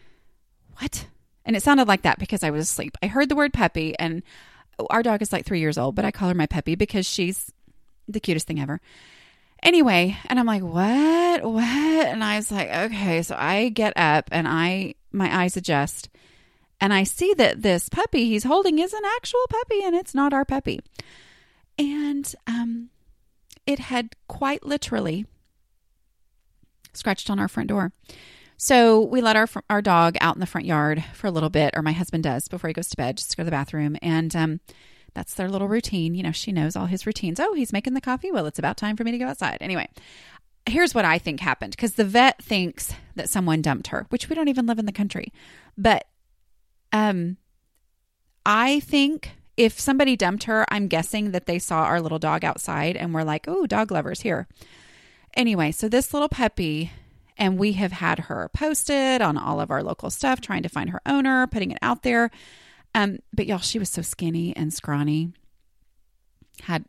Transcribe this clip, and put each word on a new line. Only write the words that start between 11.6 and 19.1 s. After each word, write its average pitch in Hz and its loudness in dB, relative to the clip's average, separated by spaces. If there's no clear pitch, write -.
And 285 2
I 214 0
was 214 -4
like, 180 -2
"Okay." 185 0
So - -6
I 208 2
get 214 0
up 156 4
and 165 0
I, 175 0
my 190 0
eyes 180 0
adjust 147 -2
and 196 4
I 196 4
see 359 0
that 233 4
this 180 2
puppy 330 0
he's 214 0
holding 320 2
is 370 0
an 427 -4